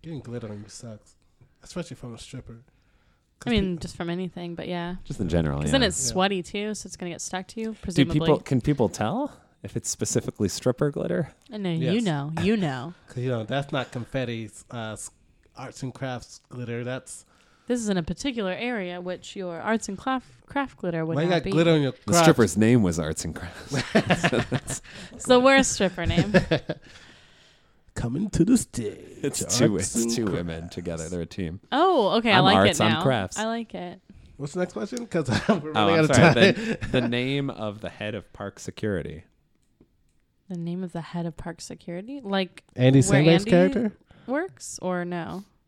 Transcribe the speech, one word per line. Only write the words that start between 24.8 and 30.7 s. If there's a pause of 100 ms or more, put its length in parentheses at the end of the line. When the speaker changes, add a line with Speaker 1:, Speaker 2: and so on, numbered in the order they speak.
Speaker 2:
It's
the
worst
stripper
name.
Speaker 1:
<laughs>
Coming
to
the
stage, (240)
Speaker 3:
It's (180)
two,
Speaker 1:
Arts
Speaker 3:
it's
Speaker 1:
and
Speaker 3:
two
women
Speaker 1:
Crafts.